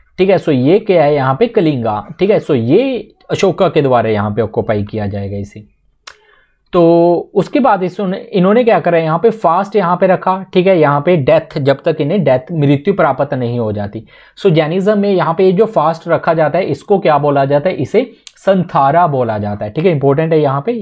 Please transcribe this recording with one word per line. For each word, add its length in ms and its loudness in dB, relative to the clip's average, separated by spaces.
ठीक 120 0
है। 80 4
So 120 -4
ये 300 2
क्या 240 2
है 120 2
यहाँ 240 0
पे? 80 2
कलिंगा, 600 -2
ठीक 100 0
है। 100 2
So 160 -2
ये 580 0
अशोका 380 0
के 120 0
द्वारा 280 2
यहाँ 220 -2
पे 100 -4
ऑक्यूपाई 420 -4
किया 240 -8
जाएगा 300 -8
इसे। 380 -16
तो 600 2
उसके 240 -2
बाद 240 0
इस, 160 -8
इन्होंने 640 0
क्या 160 2
करा, 180 0
यहाँ 220 0
पे 100 2
फास्ट 460 -2
यहाँ 220 0
पे 100 2
रखा, 460 -2
ठीक 140 2
है, 120 4
यहाँ 220 2
पे 160 2
डेथ, 420 0
जब 260 0
तक 140 -2
इन्हें 240 -2
डेथ, 280 0
मृत्यु 420 0
प्राप्त 400 -2
नहीं 260 -4
हो 120 -4
जाती। 340 -8
So 80 4
जैनिज्म 460 0
में 140 0
यहाँ 220 0
पे 180 2
जो 140 2
फास्ट 420 -2
रखा 260 0
जाता 240 0
है, 80 -2
इसको 340 -2
क्या 180 2
बोला 280 0
जाता 240 0
है? 60 -6
इसे 360 -2
संथारा 720 2
बोला 300 -2
जाता 280 -6
है, 60 -10
ठीक 140 -4
है, 60 4
इंपॉर्टेंट 420 0
है 80 2
यहाँ 200 0
पे 100 -6